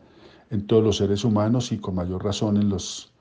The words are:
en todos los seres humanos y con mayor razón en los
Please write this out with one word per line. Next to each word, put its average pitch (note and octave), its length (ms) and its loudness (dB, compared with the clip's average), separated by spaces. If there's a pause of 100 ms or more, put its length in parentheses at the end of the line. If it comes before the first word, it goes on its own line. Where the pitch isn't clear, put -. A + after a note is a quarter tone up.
(500)
en G2+ 180 -4
todos A2 160 6
los G#2 140 2
seres G2+ 260 0
humanos A2+ 480 0
y A2 60 -2
con G2 180 -6
mayor F#2 280 -4
razón G#2 320 0
en G#2 120 2
los - 520 -6